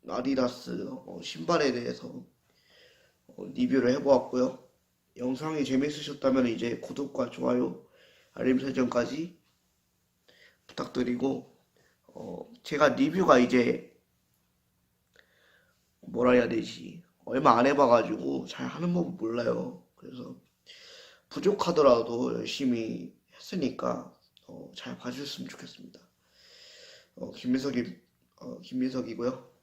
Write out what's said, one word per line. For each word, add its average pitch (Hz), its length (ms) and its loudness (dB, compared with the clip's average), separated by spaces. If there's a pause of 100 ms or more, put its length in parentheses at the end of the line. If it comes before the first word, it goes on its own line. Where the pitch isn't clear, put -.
아디다스, 123 800 -2
어, 98 320 -14
신발에 160 520 0
대해서, 120 500 -8 (1040)
어, - 260 -16
리뷰를 123 420 2
해보았고요. 131 680 2 (520)
영상이 135 480 -4
재밌으셨다면 135 840 0
이제 113 320 -2
구독과 131 500 -6
좋아요, 127 560 -2 (480)
알림 127 240 2
설정까지 131 840 -2 (1300)
부탁드리고, 127 920 -4 (600)
어, - 360 -14 (120)
제가 147 260 4
리뷰가 151 480 6
이제 120 580 4 (2000)
뭐라 123 320 2
해야 123 180 6
되지? - 540 -6 (220)
얼마 123 340 4
안 123 80 6
해봐가지고 131 800 4
잘 - 180 -10
하는 160 300 -4
법은 - 220 -2
몰라요. 120 760 -4
그래서 127 420 -16 (960)
부족하더라도 127 1040 4
열심히 117 840 -4 (200)
했으니까, - 840 -6 (300)
어, - 280 -18
잘 127 220 -12
봐주셨으면 131 500 -10
좋겠습니다. - 520 -18 (1160)
어, - 160 -12
김민석이, 123 680 -2 (360)
어, - 240 -14
김민석이고요. 127 880 -4 (100)